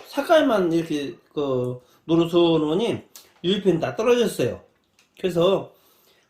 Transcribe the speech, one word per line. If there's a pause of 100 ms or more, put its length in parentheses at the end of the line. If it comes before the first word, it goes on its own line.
색깔만
이렇게 (160)
그 (240)
노릇노릇이 (420)
율피는
다
떨어졌어요. (580)
그래서 (560)